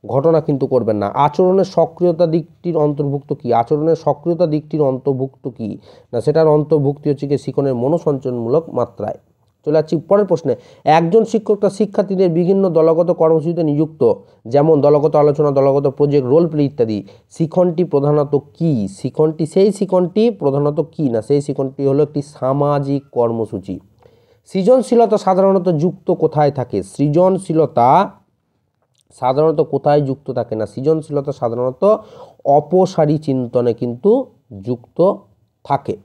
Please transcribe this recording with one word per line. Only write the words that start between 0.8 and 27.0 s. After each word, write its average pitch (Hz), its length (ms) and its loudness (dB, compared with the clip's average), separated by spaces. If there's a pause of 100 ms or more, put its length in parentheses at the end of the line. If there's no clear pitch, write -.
না। 101 100 -2
আচরণের 185 580 2
সক্রিয়তা 170 640 0
দিকটির 160 500 -4
অন্তর্ভুক্ত 143 560 -2
কী? 123 200 -4
আচরণের 151 440 0
সক্রিয়তা 165 500 -2
দিকটির 151 360 -4
অন্তর্ভুক্ত 131 680 -4
কী? 107 300 -10 (340)
না, 120 80 -2
সেটার 156 280 2
অন্তর্ভুক্তি 147 640 0
হচ্ছে 143 160 -4
গিয়ে 139 120 -2
শিখনের 135 360 -2
মনোসঞ্চনমূলক 131 960 -2
মাত্রায়। - 480 -6 (460)
চলে 147 80 -2
যাচ্ছি 156 240 0
পরের 202 280 0
প্রশ্নে। 143 320 -2 (280)
একজন 170 400 2
শিক্ষক 220 340 -2
তার 202 120 0
শিক্ষার্থীদের 196 600 -2
বিভিন্ন 185 380 0
দলগত 165 420 2
কর্মসূচিতে 160 520 0
নিযুক্ত, 147 500 0 (360)
যেমন 143 320 4
দলগত 147 360 2
আলোচনা, 147 340 2
দলগত 139 360 2
project, 143 420 0
role 165 200 4
play 147 160 -2
ইত্যাদি। 113 400 -2 (260)
শিখনটি 175 540 -2
প্রধানত 147 500 0 (200)
কী? 131 340 -2
শিখনটি, 151 580 -4
সেই 196 260 2
শিখনটি 190 580 -2
প্রধানত 147 500 -2 (120)
কী? 143 180 -4
না, 113 120 -2
সেই 143 180 -2
শিখনটি 139 460 -6
হলো 139 160 2
একটি 147 200 -4
সামাজিক 143 800 -2 (100)
কর্মসূচি। 113 680 -4 (680)
সৃজনশীলতা 220 720 2
সাধারণত 190 500 2
যুক্ত 165 420 -2
কোথায় 151 400 0
থাকে? 117 320 -6
সৃজনশীলতা 160 1300 2 (1000)